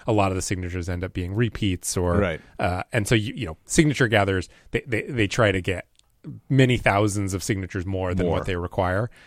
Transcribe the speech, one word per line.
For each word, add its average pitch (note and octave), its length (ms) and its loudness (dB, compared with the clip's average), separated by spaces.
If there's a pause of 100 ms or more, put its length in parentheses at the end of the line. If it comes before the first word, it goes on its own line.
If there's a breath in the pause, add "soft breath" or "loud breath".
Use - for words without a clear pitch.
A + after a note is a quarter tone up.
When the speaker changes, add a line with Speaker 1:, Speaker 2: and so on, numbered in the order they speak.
Speaker 1:
a B2 60 0
lot G2 180 2
of F#2 60 -2
the F2+ 60 -2
signatures F2+ 460 -6
end F2+ 160 -4
up F#2 80 -8
being F2+ 220 -6
repeats G#2 640 -2
or, F2 200 2
Speaker 2:
Right. F2 240 0 (180)
Speaker 1:
uh, F2+ 340 -2
and G#2+ 140 0
so, - 100 4
you, A2 180 -2
you B2 120 -8
know, D#2+ 200 -12
signature D3 420 2
gatherers, G2 400 2 (220 soft breath)
they, - 160 -2
they, A2 160 -2
they A#2 240 0
try G2+ 260 2
to F#2 80 0
get F2+ 260 -4 (640)
many C3 300 6
thousands G2+ 560 2
of F#2 80 -4
signatures F#2+ 420 -4
more F#2 300 -2
than F2+ 120 0
Speaker 2:
More. D#2+ 120 0
Speaker 1:
what D2+ 80 -4
they F#2 100 -2
require. F#2 540 -2 (160 soft breath)